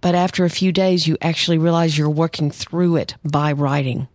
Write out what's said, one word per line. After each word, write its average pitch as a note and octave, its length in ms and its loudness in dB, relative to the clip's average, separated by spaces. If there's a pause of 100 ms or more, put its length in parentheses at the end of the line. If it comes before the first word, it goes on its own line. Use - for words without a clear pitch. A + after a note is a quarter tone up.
but E3+ 140 2
after F3+ 320 2
a E3+ 40 2
few F#3+ 220 0
days, F3+ 340 2
you D#3+ 140 0
actually E3 380 0
realize E3 400 2
you're D3+ 100 2
working D3+ 420 -2
through E3+ 460 -2
it - 260 -4
by D3 300 0
writing. C#3 640 -2